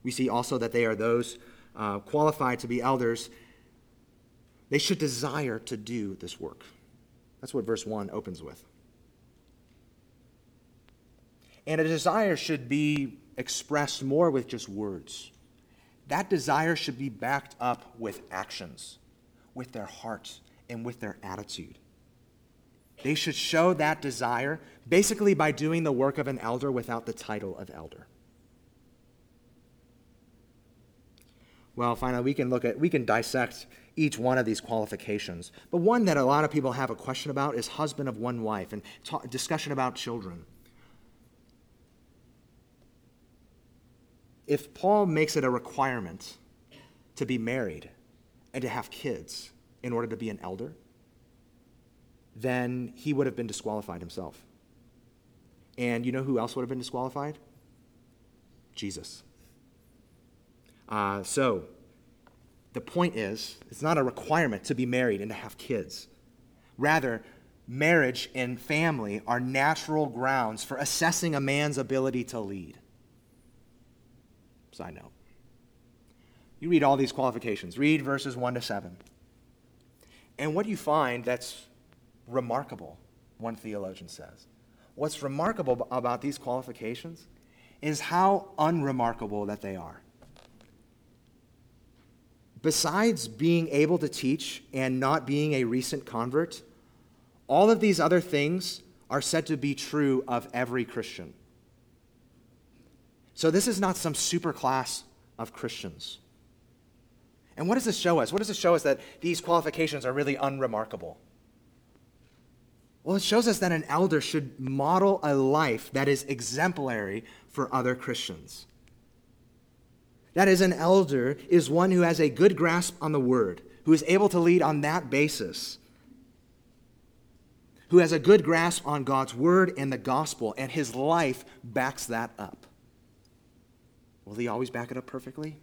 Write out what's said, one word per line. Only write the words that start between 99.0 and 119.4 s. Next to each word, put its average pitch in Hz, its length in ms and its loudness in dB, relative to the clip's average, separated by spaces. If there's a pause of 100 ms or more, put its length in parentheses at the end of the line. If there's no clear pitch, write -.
are 139 120 0
said 160 260 0
to 160 80 0
be 139 180 -2
true 139 540 0
of 120 260 -4
every 123 300 -2
Christian. 104 500 -10 (2000)
So 160 160 2
this 190 160 2
is 214 140 0
not 185 160 2
some 156 180 -4
super 170 380 -2
class 131 540 -2 (320)
of 113 160 -8
Christians. - 640 -10 (1400)
And 175 140 -2
what 226 60 4
does 254 100 0
this 214 120 0
show 170 220 4
us? 120 140 0
What 196 60 2
does 208 100 -4
this 202 100 -4
show 175 160 4
us 151 80 0
that 139 160 2 (220)
these 165 180 0
qualifications 156 640 0
are 127 60 0
really 143 240 0
unremarkable? 113 840 -4 (1900)
Well, 185 100 2
it 196 80 0
shows 220 240 4
us 214 120 2
that 180 120 2
an 160 140 0
elder 156 340 4
should 139 400 -4
model 160 640 4
a 147 100 2
life 135 600 2
that 135 160 2
is 139 140 2
exemplary 120 1000 -2 (240)
for 131 260 -4
other 127 220 2
Christians. - 720 -8 (1700)